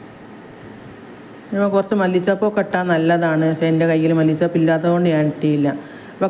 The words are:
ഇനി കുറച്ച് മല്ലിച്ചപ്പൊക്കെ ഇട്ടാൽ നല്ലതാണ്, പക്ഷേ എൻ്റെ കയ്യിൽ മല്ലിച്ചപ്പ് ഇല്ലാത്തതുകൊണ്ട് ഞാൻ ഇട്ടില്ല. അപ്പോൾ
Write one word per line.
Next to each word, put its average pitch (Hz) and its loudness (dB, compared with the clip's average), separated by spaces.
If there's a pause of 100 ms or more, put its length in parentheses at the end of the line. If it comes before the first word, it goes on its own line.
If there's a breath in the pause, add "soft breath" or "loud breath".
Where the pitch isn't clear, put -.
(1500)
ഇനി 202 2
കുറച്ച് 196 2
മല്ലിച്ചപ്പൊക്കെ 190 2
ഇട്ടാൽ 180 -2 (100)
നല്ലതാണ്, 165 2
പക്ഷേ 160 0
എൻ്റെ 160 2
കയ്യിൽ 160 2
മല്ലിച്ചപ്പ് 160 2
ഇല്ലാത്തതുകൊണ്ട് 165 2
ഞാൻ 151 2
ഇട്ടില്ല. 147 0 (460 loud breath)
അപ്പോൾ 190 -2